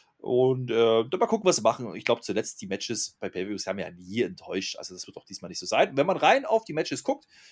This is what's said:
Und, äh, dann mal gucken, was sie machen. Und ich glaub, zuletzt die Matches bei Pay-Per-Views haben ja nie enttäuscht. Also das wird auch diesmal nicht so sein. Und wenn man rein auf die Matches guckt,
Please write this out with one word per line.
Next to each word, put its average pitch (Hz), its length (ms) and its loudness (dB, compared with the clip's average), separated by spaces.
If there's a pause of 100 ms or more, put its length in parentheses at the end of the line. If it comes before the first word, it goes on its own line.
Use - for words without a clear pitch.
(180)
Und, 127 520 2
äh, 117 40 -2 (360)
dann 185 100 -4
mal 233 80 4
gucken, 220 200 0
was 175 80 6
sie - 60 -2
machen. 113 240 2
Und 87 100 -8
ich - 80 -10
glaub, 120 180 2
zuletzt - 400 -4
die 101 60 -12
Matches - 540 -4
bei 98 80 -6
Pay-Per-Views 95 360 -6
haben 95 140 -4
ja 82 120 -6
nie 90 320 -4
enttäuscht. 95 540 -6
Also - 160 -14
das - 140 -12
wird - 80 -18
auch - 80 -16
diesmal 90 240 -14
nicht 87 120 -10
so 90 60 -10
sein. 135 260 2
Und 135 60 -2
wenn 143 80 4
man 180 120 2
rein 202 260 4
auf 220 220 0
die 160 80 -10
Matches - 320 -4
guckt, - 220 -2 (240)